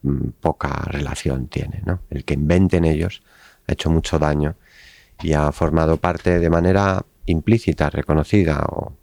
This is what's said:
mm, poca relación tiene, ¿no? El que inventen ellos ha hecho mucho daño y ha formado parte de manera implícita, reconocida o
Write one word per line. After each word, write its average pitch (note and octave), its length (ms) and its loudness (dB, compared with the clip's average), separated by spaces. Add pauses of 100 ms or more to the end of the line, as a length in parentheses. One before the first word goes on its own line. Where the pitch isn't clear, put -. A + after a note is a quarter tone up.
mm, C#2 260 -2 (120)
poca - 280 0 (180)
relación C2 600 -4
tiene, - 360 -8
¿no? F#2 160 -4 (100)
El C#2 140 -8
que - 100 -2
inventen E2+ 500 2
ellos D#2+ 380 0 (440)
ha - 60 -2
hecho - 180 -2
mucho D#2+ 280 0
daño D2+ 360 0 (680)
y D#2 140 -2
ha D2+ 180 2
formado D#2+ 460 2
parte F2 400 0
de E2+ 120 2
manera F#2+ 540 2 (220)
implícita, D#2+ 640 0
reconocida D#2 800 0
o - 220 -8 (100)